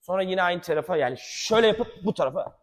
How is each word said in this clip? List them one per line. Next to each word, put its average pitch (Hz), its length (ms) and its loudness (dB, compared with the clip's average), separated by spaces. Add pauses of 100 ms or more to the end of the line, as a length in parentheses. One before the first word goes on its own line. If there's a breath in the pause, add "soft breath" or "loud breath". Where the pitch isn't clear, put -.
sonra 190 200 -2
yine 185 200 0
aynı 175 200 0
tarafa 156 360 0
yani 131 220 0
şöyle - 480 2
yapıp 214 200 2 (180)
bu 214 80 0
tarafa - 500 -4